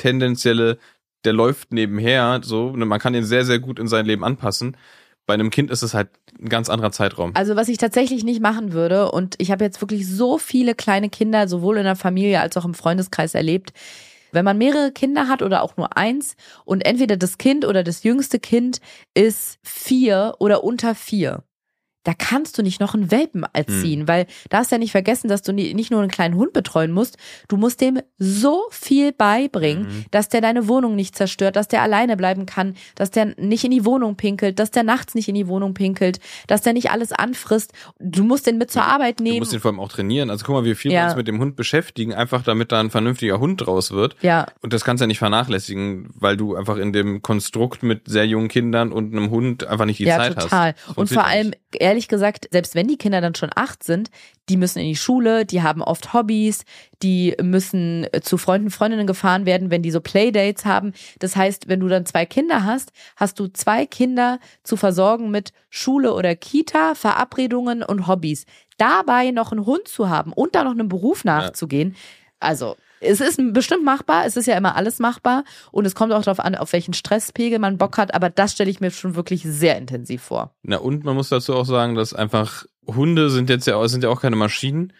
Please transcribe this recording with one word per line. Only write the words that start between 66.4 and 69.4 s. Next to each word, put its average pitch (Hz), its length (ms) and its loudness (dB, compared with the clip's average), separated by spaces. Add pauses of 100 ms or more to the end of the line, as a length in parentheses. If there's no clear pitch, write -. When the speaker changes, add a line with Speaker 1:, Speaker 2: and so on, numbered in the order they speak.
Speaker 2:
Verabredungen 247 880 -2
und 190 240 -2
Hobbys. 165 380 0 (320)
Dabei 254 540 4
noch 233 220 -2